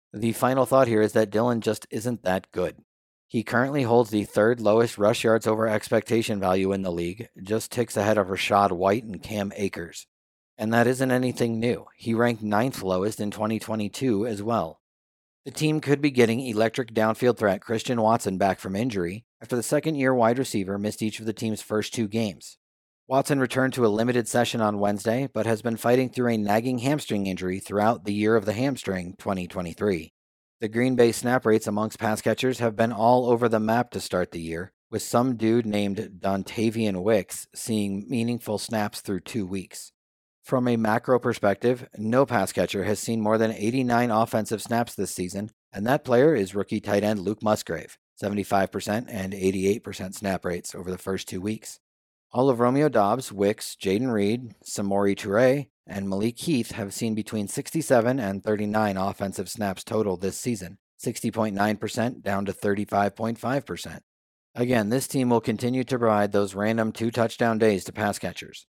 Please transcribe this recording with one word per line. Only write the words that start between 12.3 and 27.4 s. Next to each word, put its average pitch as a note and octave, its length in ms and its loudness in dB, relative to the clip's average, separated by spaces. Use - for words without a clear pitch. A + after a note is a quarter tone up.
ninth G#2+ 400 0
lowest F#2+ 380 -2
in G#2 100 -4
twenty G#2+ 280 -2
twenty-two A2 680 -2
as G#2 160 -4
well. G2+ 380 -2
The - 60 -14
team D#3 320 0
could C#3 180 2
be D3 100 2
getting A#2+ 300 4
electric A2+ 540 -2
downfield A2 420 2
threat G2+ 240 2
Christian A#2 400 -4
Watson G#2+ 380 2
back G2 220 2
from F#2+ 140 -8
injury G2+ 520 -4
after B2 140 -4
the A#2 60 0
second-year C#3+ 520 0
wide A#2+ 240 4
receiver G2+ 400 -2
missed G#2 240 -6
each A2 180 -4
of A2 60 -10
the A2 80 -2
team's A2 260 -4
first G#2+ 320 -4
two A2 160 -2
games. G#2 480 -6
Watson C3+ 340 2
returned C3 340 0
to B2+ 100 2
a A2 40 8
limited A#2 380 2
session A#2 360 0
on G#2 160 2
Wednesday, A2 540 0
but A2 120 -2
has A2 160 0
been A2+ 160 -4
fighting B2 320 2
through A#2+ 240 0
a A2 60 2
nagging A2 400 2
hamstring A#2+ 480 -2
injury F#2 320 -4